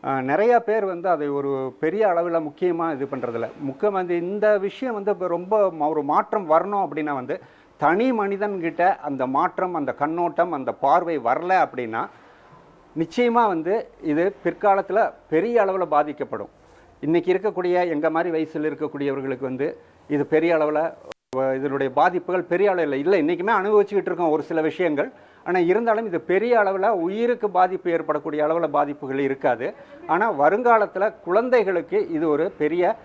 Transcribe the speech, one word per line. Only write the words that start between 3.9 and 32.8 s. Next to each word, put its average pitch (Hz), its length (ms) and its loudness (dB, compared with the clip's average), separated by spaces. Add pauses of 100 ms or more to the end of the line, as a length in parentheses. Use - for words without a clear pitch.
வந்து 180 240 -2
இந்த 202 420 2
விஷயம் 208 360 -4
வந்து 202 160 -2
இப்ப 180 160 -2
ரொம்ப 185 440 2
ம-, 156 180 -2
ஒரு 156 140 0
மாற்றம் 175 480 0
வரணும் 185 380 2
அப்படின்னா 147 260 -4
வந்து 139 260 -6 (360)
தனி 196 360 2
மனிதன்கிட்ட 196 840 0
அந்த 147 300 -4
மாற்றம், 175 480 0
அந்த 135 200 -4
கண்ணோட்டம், 165 580 -2
அந்த 131 200 -4
பார்வை 165 460 2
வரல 156 480 2
அப்படின்னா 120 420 -6 (920)
நிச்சயமா 233 480 2
வந்து 180 420 -2 (140)
இது 170 320 0 (100)
பிற்காலத்துல 190 680 0 (160)
பெரிய 214 360 2
அளவுல 190 180 0
பாதிக்கப்படும். 147 680 -2 (520)
இன்னைக்கு 170 340 2
இருக்கக்கூடிய 180 540 0
எங்க 156 220 0
மாதிரி 165 320 -2
வயசுல 156 140 -6
இருக்கக்கூடியவர்களுக்கு 143 840 -4
வந்து 131 380 -4 (300)
இது 147 180 0
பெரிய 160 300 2
அளவுல, 151 380 0 (440)
அ, 131 180 0
இதனுடைய 135 360 -2
பாதிப்புகள் 175 500 0
பெரிய 185 320 2
அளவுல 160 180 0
இல்ல. 135 40 -2
இல்ல, 165 260 2
இன்னைக்குமே 180 400 0
அனுபவிச்சுக்கிட்டு 202 440 2
இருக்கோம் 175 240 0
ஒரு 151 120 0
சில 160 180 -2
விஷயங்கள். 156 520 0 (320)
ஆனா 185 140 0
இருந்தாலும் 214 480 2
இது 170 140 -2
பெரிய 220 380 2
அளவுல 196 300 2
உயிருக்கு 214 640 0
பாதிப்பு 180 400 0
ஏற்படக்கூடிய 151 560 0
அளவுல 160 220 0
பாதிப்புகள் 143 500 -2
இருக்காது. 135 560 0 (320)
ஆனா 196 260 0
வருங்காலத்துல 208 840 2 (100)
குழந்தைகளுக்கு 196 840 2
இது 160 200 -2
ஒரு 156 300 0
பெரிய 175 460 0